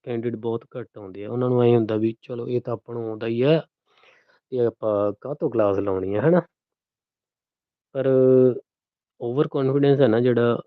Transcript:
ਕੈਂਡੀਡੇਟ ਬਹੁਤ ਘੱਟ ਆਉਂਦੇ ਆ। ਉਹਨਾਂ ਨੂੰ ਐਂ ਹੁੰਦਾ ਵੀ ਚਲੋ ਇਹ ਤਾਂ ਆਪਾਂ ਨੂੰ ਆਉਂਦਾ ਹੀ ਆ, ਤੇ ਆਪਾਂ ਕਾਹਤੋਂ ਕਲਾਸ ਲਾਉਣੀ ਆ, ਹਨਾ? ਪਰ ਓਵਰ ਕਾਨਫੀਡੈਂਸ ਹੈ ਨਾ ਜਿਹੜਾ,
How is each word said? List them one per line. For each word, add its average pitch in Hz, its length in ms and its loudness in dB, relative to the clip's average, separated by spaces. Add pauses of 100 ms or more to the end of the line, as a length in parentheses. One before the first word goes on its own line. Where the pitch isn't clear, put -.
ਕੈਂਡੀਡੇਟ 117 380 -8
ਬਹੁਤ 117 260 -6 (120)
ਘੱਟ 110 200 -16
ਆਉਂਦੇ 101 260 -16
ਆ। 110 60 -12
ਉਹਨਾਂ 127 180 -2
ਨੂੰ 123 140 2
ਐਂ 120 120 6
ਹੁੰਦਾ 110 220 2
ਵੀ 113 260 -2
ਚਲੋ 120 260 -12
ਇਹ 123 120 -4
ਤਾਂ 120 120 -8
ਆਪਾਂ 117 220 -12
ਨੂੰ 113 140 -8
ਆਉਂਦਾ 110 180 -8
ਹੀ 117 160 -2
ਆ, 151 160 4 (920)
ਤੇ 131 80 -4
ਆਪਾਂ 104 600 -2
ਕਾਹਤੋਂ 147 300 -6
ਕਲਾਸ 104 280 0
ਲਾਉਣੀ 95 360 -4
ਆ, 110 140 0
ਹਨਾ? 175 140 2 (1500)
ਪਰ 131 120 -4 (1120)
ਓਵਰ 131 280 -2
ਕਾਨਫੀਡੈਂਸ 139 520 0
ਹੈ 127 80 4
ਨਾ 110 120 2
ਜਿਹੜਾ, 120 460 0